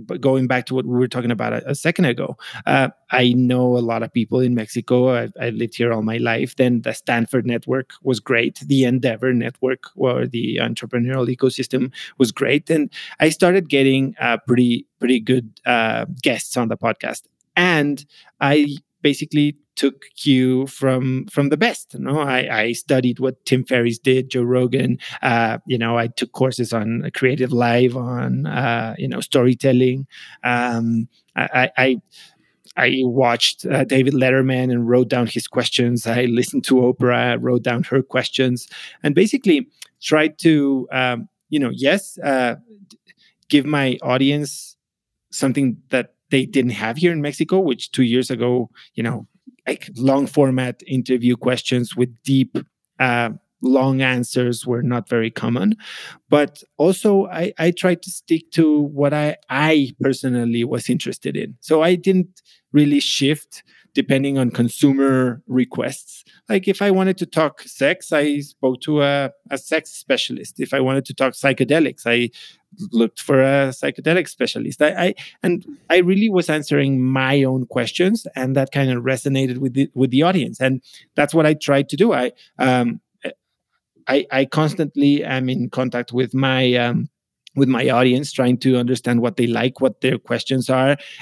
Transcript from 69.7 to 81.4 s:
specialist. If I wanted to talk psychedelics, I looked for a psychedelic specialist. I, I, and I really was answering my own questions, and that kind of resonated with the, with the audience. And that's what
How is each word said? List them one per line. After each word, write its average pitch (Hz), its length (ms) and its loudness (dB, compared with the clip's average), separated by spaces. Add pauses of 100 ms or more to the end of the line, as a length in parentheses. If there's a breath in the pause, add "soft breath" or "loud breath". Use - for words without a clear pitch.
specialist. - 720 -6
If 131 120 -8
I 135 60 0
wanted 135 280 0
to - 80 -14
talk 131 180 -2
psychedelics, 135 760 0
I 120 240 2 (640 loud breath)
looked 113 280 0
for 135 220 2
a 135 280 2
psychedelic 147 580 -2
specialist. 117 520 -6
I, 151 100 4 (160)
I, 196 80 -2 (280 loud breath)
and 175 240 -2 (240)
I 175 80 6
really 196 320 4
was 180 180 2
answering 139 540 0
my 131 400 2
own 131 240 0
questions, 180 680 -2
and 131 180 -2
that 135 160 0
kind 135 220 0
of 120 100 -4
resonated 131 560 -2
with 131 160 -4
the, 135 180 0
with 127 200 0
the 139 100 4
audience. 160 380 0
And 131 220 0 (340 loud breath)
that's 143 180 2
what 160 100 6